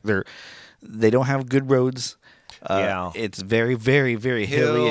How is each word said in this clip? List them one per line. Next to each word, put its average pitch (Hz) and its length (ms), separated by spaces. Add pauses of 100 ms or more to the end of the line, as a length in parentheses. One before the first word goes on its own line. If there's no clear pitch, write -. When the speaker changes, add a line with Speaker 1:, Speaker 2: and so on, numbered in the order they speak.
Speaker 1:
they're, 101 200 (580)
they 110 280
don't 127 160
have 135 220
good 135 220
roads. 127 460 (460)
Uh, 98 160 (360)
Speaker 2:
Yeah. 104 60
Speaker 1:
it's 101 200
very, 113 340
very, 127 400
very 113 320
hilly 151 400
and - 40